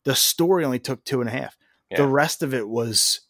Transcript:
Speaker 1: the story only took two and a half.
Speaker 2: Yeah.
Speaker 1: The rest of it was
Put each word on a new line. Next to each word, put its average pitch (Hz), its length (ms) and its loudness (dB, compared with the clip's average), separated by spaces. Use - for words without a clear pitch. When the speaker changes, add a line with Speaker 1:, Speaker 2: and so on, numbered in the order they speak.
Speaker 1:
the 135 120 2
story 175 500 2
only 127 140 -2
took 131 240 -8
two 127 180 -2
and 117 80 -2
a - 40 -6
half. - 240 -8
Speaker 2:
Yeah. - 60 -4
Speaker 1:
The 143 100 4
rest 143 360 0
of 135 100 -2
it 113 140 -2
was 117 640 0